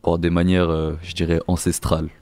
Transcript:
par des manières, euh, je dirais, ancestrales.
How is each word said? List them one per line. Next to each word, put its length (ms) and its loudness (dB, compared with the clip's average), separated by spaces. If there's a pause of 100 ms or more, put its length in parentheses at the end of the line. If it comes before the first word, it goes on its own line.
par 180 0
des 100 2
manières, 400 2
euh, 240 -2 (100)
je 100 -14
dirais, 340 0
ancestrales. 640 -2 (120)